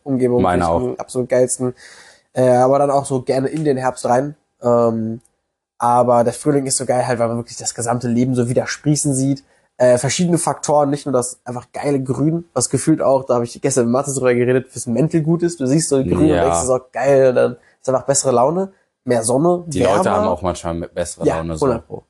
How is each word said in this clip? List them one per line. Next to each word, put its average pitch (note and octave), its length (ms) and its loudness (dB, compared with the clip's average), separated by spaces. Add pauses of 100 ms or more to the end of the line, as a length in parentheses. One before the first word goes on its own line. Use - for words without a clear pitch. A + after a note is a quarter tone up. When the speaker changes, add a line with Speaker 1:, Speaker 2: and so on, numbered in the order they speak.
Speaker 1:
Umgebung B2 400 0
Speaker 2:
Meine F2+ 220 2
Speaker 1:
finde E2+ 140 2
ich - 100 -2
Speaker 2:
auch. - 60 -
Speaker 1:
am - 40 -10
absolut B2 300 -6
geilsten. B2+ 460 0 (580)
Äh, B2+ 160 2
aber B2+ 320 4
dann C#3+ 100 2
auch C#3 140 0
so C3 180 -4
gerne C3+ 240 -2
in D3+ 180 -4
den C#3+ 120 2
Herbst B2+ 300 -4
rein. C3+ 280 0 (260)
Ähm, A#2 600 0 (580)
aber A#2+ 460 2
der A#2 80 0
Frühling C#3+ 340 -2
ist C3 120 -4
so C3 60 -8
geil B2 220 -2
halt, B2 140 -4
weil A#2 80 0
man A#2 80 -4
wirklich - 220 -10
das - 180 -8
gesamte A#2+ 320 -4
Leben B2 260 0
so A#2+ 140 0
wieder B2 180 0
sprießen D3 480 -2
sieht. C3+ 300 -2 (320)
Äh, B2 220 4
verschiedene E3 400 0
Faktoren, D3 520 0
nicht C#3+ 140 -4
nur C#3 80 -4
das B2 320 -2
einfach B2 280 -10
geile C#3 280 -2
Grün, C#3 440 -2 (100)
was - 160 -2
gefühlt D3 320 0
auch, C3 220 2
da B2 100 0
hab A#2+ 80 2
ich - 180 -8
gestern C3 260 0
mit A#2 60 2
Mathe C#3 220 0
drüber B2+ 180 2
geredet, B2 380 0
fürs - 160 -14
Mental D3+ 340 0
gut E3 220 0
ist. E3+ 160 -2
Du C3+ 80 -4
siehst D#3 220 2
so C#3+ 80 2
Grün - 320 2
Speaker 2:
Ja. - 80 2
Speaker 1:
und - 80 2
denkst E2+ 160 0
dir B2+ 60 -2
so, B2+ 140 0 (120)
geil, C3+ 420 4
dann B2 220 0 (260)
ist - 60 -6
einfach C3 180 0
bessere C3+ 240 0
Laune, D#3+ 420 2 (320)
mehr A#2+ 200 0
Sonne, E3 420 0
Speaker 2:
Die C#3 140 -2
Speaker 1:
Wärme. G#2 160 2
Speaker 2:
Leute A2 160 0
haben F#2 160 0
auch F2 140 -4
manchmal E2+ 320 -4
mit E2 200 -8
bessere F2 320 -6
Speaker 1:
Ja, E2 120 0
Speaker 2:
Laune E2 180 -6
so. G#2 100 -2
Speaker 1:
hundert A#2+ 220 -2
Pro, - 220 -14